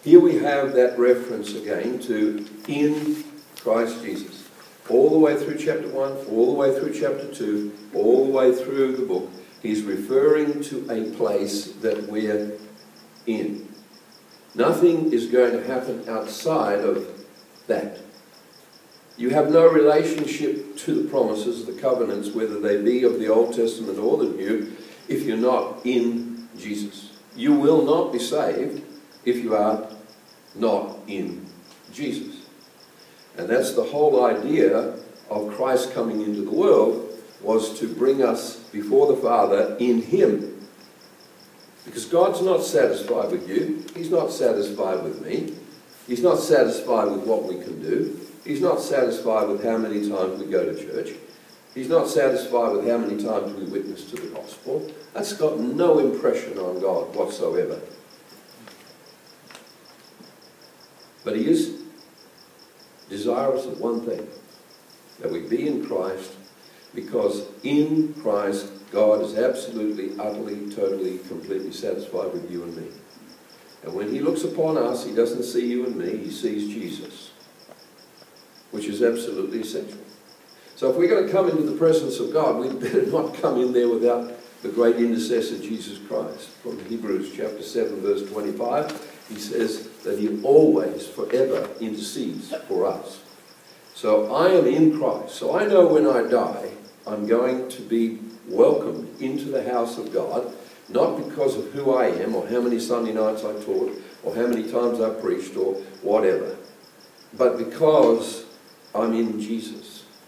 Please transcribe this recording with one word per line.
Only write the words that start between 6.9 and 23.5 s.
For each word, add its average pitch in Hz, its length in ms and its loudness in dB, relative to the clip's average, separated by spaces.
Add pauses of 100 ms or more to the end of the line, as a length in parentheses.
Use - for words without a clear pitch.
chapter - 400 -4
two, 104 380 -4 (220)
all 117 320 6
the 135 60 2
way 127 220 6
through 131 440 0
the 123 60 -2
book, 92 260 -2 (320)
he's 107 200 -2
referring 147 840 2
to 131 240 -8
a 110 160 -4 (100)
place 101 520 -2 (140)
that 104 280 -2
we're 107 420 -2 (760)
in. 107 440 -4 (840)
Nothing 160 600 4
is 113 140 0
going 120 260 4
to 113 100 -2
happen 127 440 -6
outside 107 720 -2
of 92 260 -2 (600)
that. 160 300 -2 (1160)
You 120 140 -2
have 151 220 4
no 165 160 10
relationship - 1120 4
to - 220 -4
the - 60 -2
promises, 117 580 -2
the - 60 -10
covenants, 101 600 -2
whether 107 280 -4
they 104 220 2
be 123 220 2
of 101 160 4
the 107 100 -2
Old 117 260 4